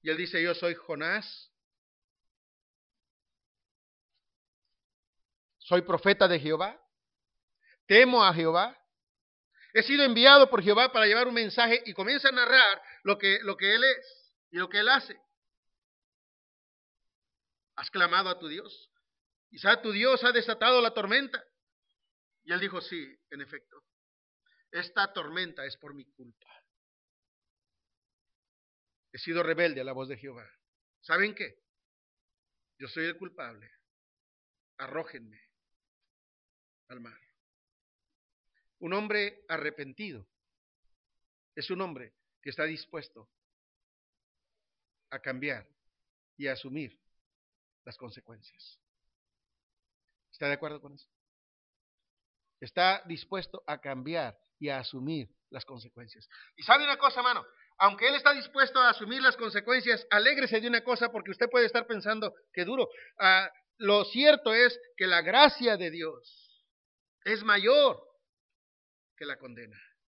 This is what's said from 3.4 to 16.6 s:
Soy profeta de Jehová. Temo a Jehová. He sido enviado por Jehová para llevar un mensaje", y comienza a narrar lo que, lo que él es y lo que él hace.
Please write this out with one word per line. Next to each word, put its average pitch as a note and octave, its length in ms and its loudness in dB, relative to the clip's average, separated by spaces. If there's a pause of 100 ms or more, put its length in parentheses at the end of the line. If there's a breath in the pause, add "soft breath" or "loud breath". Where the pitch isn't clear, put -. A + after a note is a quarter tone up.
Soy - 240 0
profeta F#3+ 480 2
de F3 100 2
Jehová. D#3+ 400 -4 (1080 soft breath)
Temo A#3+ 360 8
a F#3 120 6
Jehová. E3+ 440 0 (920 soft breath)
He A3 100 4
sido C#4 220 2
enviado C4+ 460 10
por A3+ 120 0
Jehová A3 300 2
para A3 140 4
llevar A3+ 200 2
un B3 60 -4
mensaje", A#3 540 0
y G#3 80 -12
comienza B3+ 340 -2
a C4 40 2
narrar A#3+ 500 4 (200 loud breath)
lo G3+ 140 0
que, G3 260 0
lo G3 140 -6
que G3 180 0
él A#3 100 2
es - 500 -4 (160)
y E3+ 80 -10
lo F3+ 100 -6
que G#3 120 -2
él A3+ 100 0
hace. C4+ 280 -2 (2500)